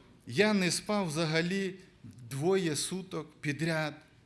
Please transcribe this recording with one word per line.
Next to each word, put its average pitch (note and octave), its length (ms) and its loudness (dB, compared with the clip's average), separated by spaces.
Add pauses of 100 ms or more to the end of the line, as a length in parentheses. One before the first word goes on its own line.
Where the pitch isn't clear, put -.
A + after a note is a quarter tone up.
(260)
я G3 280 4
не F3+ 160 4
спав G3+ 380 0
взагалі E3+ 680 0 (560)
двоє E3 460 2
суток F3 640 -6
підряд D3+ 540 -2 (320)